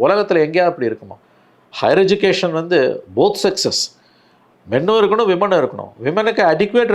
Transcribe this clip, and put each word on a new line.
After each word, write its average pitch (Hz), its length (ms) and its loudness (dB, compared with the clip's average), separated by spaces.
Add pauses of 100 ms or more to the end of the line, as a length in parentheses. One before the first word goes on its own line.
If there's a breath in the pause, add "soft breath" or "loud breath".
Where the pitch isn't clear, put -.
உலகத்துல 196 400 2
எங்கேயாவது 170 260 0
அப்படி 127 180 -6
இருக்குமா? 107 260 -12 (680 soft breath)
ஹையர் 143 240 4
எஜுகேஷன் 190 460 0
வந்து 165 520 0 (120)
both 190 280 2
sexes, 180 340 -2 (920 soft breath)
மென்னும் 208 280 0
இருக்கணும், 214 340 2
விமனும் 185 280 2
இருக்கணும். 101 300 -6 (140)
விமனுக்கு 214 380 0 (100)
அடிக்குவேட் 214 420 0